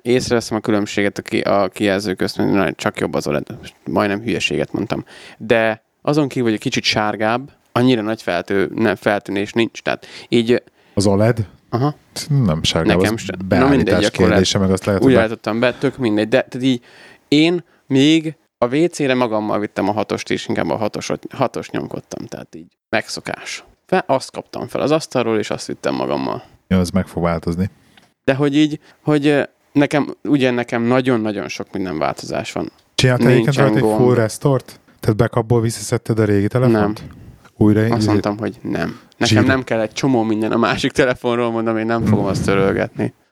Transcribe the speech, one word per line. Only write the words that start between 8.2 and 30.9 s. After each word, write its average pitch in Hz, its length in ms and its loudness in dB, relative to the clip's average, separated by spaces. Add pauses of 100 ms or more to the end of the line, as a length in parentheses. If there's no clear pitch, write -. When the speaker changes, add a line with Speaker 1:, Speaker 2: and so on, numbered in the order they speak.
Speaker 1:
feltő-, 92 540 -2
nem, 107 200 0
feltűnés 101 580 -2
nincs, 113 280 -2
tehát - 240 -6 (240)
így 120 340 2 (300)
Speaker 2:
Az 98 120 2
oled? 107 420 2 (220)
Speaker 1:
Aha. 143 260 -2 (340)
Speaker 2:
Nem 104 340 2
sárgább, 82 340 0
Speaker 1:
Nekem 95 160 2
Speaker 2:
az 117 80 -6
Speaker 1:
se. - 160 -8
Na 95 100 -8
Speaker 2:
beállítás 135 280 4
Speaker 1:
mindegy, 110 180 2 (100)
akkor 101 60 2 (180)
Speaker 2:
kérdése, 95 300 2
Speaker 1:
lehet, - 20 2
Speaker 2:
meg 95 120 2
azt 92 140 -2
lehet, 98 160 2
Speaker 1:
úgy 123 60 4
Speaker 2:
hogy 127 80 6
be- 113 60 6
Speaker 1:
állítottam 113 380 -2
be, 123 140 2
tök 131 240 -4
mindegy, 107 300 2
de 127 220 2
tehát 127 180 -4
így 123 140 0 (460)
én 165 360 2 (240)
még 151 480 2 (220)
a 123 180 0
W 165 120 2
C-re 139 260 -2
magammal 107 460 -2
vittem 101 300 -4
a - 20 0
hatost, 104 400 -4
és 98 160 -4
inkább 101 220 -2
a 67 60 0
hatosot, - 580 -6
hatos - 360 -4
nyomkodtam, - 560 -10
tehát - 300 -16
így 82 120 -18 (220)
megszokás. - 720 -8 (220)
Fe-, 185 220 0
azt 135 240 -2
kaptam - 360 -10
fel - 140 -4
az 135 100 0
asztalról, 120 460 0
és 104 120 -4
azt - 180 -6
vittem 69 280 -4
magammal. 65 480 -4 (240)
Speaker 2:
Jó, 92 120 2
ez 87 100 0
meg 92 180 0
fog 82 160 -6
változni. 85 460 -2 (540)
Speaker 1:
De 135 100 2
hogy 143 240 0
így, 151 220 2 (240)
hogy, 151 240 2
ö, 143 140 4 (300)
nekem, 143 520 0
ugye 127 280 2
nekem 120 320 -2
nagyon-nagyon 117 640 0